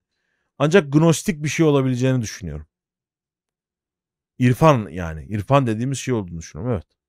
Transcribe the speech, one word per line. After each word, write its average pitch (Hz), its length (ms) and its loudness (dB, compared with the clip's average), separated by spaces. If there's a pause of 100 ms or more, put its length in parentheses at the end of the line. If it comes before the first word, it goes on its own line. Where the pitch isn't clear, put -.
(580)
ancak 151 340 2
gnostik 156 520 2
bir 151 40 -4
şey 160 180 0
olabileceğini 131 560 0
düşünüyorum. 76 440 -12 (1700)
İrfan 123 500 4
yani. 80 400 -8
İrfan 120 380 0
dediğimiz 120 320 -2
şey 127 160 -4
olduğunu 90 240 -4
düşünüyorum. 85 340 -8
Evet. 95 140 -6 (220)